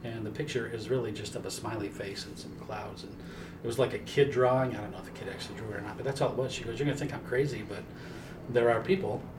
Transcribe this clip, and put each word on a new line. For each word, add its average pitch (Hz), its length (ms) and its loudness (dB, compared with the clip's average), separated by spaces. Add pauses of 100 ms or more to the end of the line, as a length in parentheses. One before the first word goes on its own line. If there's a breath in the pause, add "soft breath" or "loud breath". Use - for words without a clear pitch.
And 113 220 -4
the 104 60 -2
picture 127 420 -2
is 113 160 -4
really 123 220 2
just 104 240 -6
of 113 100 -4
a 95 60 -4
smiley 107 380 -2
face - 360 -6
and 98 120 -10
some - 140 -10 (140)
clouds. - 380 -8
And - 80 -12 (500 loud breath)
it 117 60 -4
was 113 100 -2
like 120 160 6
a 110 60 -2
kid 135 320 6
drawing. 127 440 6
I 101 40 -4
don't 101 120 -6
know - 80 -8
if - 60 -10
the - 60 -12
kid - 180 -8
actually - 280 -8
drew 107 140 -6
it 101 80 -4
or - 20 -6
not, 101 160 -8
but 127 80 -4
that's 135 160 0
all 127 80 4
it - 80 -2
was. 127 160 0
She - 100 -4
goes, 117 160 -4
"You're 143 60 2
gonna 135 120 2
think - 160 -2
I'm 170 140 -6
crazy, 123 400 2
but - 160 -6 (680 loud breath)
there 120 220 8
are 113 80 6
people 190 420 2 (180)